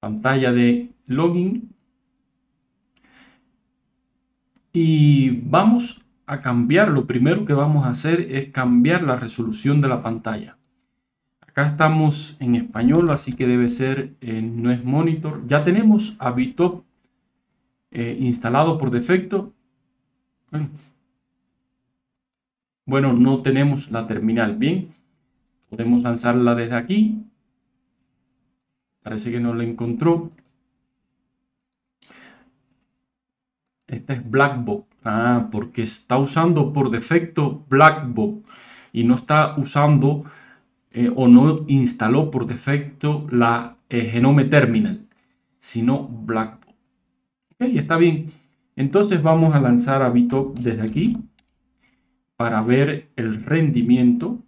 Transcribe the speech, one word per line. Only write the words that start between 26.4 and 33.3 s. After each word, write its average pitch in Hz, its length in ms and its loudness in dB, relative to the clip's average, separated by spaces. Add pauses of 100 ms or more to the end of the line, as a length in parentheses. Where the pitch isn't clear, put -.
desde 117 180 -6
aquí. 214 480 -2 (1800)
Parece 110 300 -10
que 120 80 -4
no 120 120 -2
la 117 120 -4
encontró. 120 680 -2 (3500)